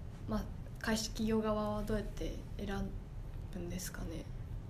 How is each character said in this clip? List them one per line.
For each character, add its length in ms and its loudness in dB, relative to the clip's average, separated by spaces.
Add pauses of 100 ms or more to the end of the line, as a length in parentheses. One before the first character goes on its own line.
(300)
ま 80 4
あ、 60 2 (360)
開 180 4
始 120 0
企 180 2
業 140 6
側 360 4
は 60 2
ど 120 4
う 20 6
や 60 2
っ 40 0
て 260 0 (240)
選 100 -2 (880)
ぶ 60 -2
ん 100 -2
で 100 0
す 120 -4
か 120 -4
ね？ 200 -2 (460)